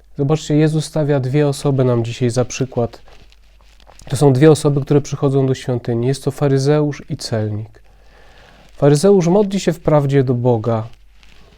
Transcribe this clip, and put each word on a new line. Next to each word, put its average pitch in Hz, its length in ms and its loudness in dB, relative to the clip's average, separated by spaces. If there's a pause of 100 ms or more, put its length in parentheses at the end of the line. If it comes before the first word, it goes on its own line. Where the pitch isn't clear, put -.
(180)
Zobaczcie, 151 380 0
Jezus 156 280 2
stawia 143 360 -2
dwie 143 280 0
osoby 139 360 0
nam 120 200 0
dzisiaj 120 260 -4
za 123 140 -2
przykład. - 580 -6 (1040)
To 135 80 -4
są 143 160 4
dwie 143 180 6
osoby, 143 300 2
które 143 200 0
przychodzą 139 460 -2
do 131 80 0
świątyni. 120 520 -4
Jest 139 180 -4
to 139 60 -2
faryzeusz 143 800 0
i 151 60 -6
celnik. 107 680 -8 (960)
Faryzeusz 160 480 4
modli 196 320 0
się 175 120 0
wprawdzie 143 520 0
do 127 100 0
Boga, 117 520 -2 (720)